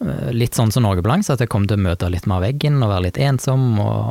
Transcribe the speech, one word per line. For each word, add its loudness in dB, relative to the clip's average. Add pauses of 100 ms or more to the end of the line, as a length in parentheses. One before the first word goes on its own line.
eh, -4
litt -2
sånn 2
som 2
Norge 2
på 0
langs, 0
at 0
jeg 0
kom 0
til 0
å 2
møte 0
litt -4
mer 0
veggen 0
og 2
være 0
litt -4
ensom 0
og, 0 (120)